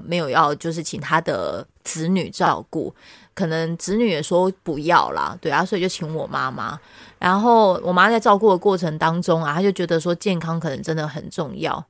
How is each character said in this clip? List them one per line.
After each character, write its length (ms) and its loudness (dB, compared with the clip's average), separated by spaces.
没 140 -4
有 120 -2
要 260 4
就 140 -6
是 140 -4
请 160 -8
她 200 0
的 460 -4
子 240 -2
女 220 0
照 400 0
顾， 240 -6
可 140 -2
能 280 -2
子 220 -2
女 120 2
也 140 0
说 260 2
不 160 -4
要 320 2
啦， 300 -4
对 100 -4
啊， 140 0
所 120 -4
以 40 -4
就 80 0
请 260 -6
我 100 -6
妈 240 -4
妈。 300 -8
然 180 2
后 460 4
我 100 0
妈 160 6
在 100 2
照 180 6
顾 120 4
的 80 6
过 200 2
程 200 -4
当 240 0
中 220 2
啊， 100 -2
她 80 0
就 100 2
觉 160 -2
得 100 2
说 160 -2
健 240 -2
康 220 -4
可 100 -4
能 140 -6
真 120 -4
的 120 -2
很 220 -10
重 280 -8
要， 320 -4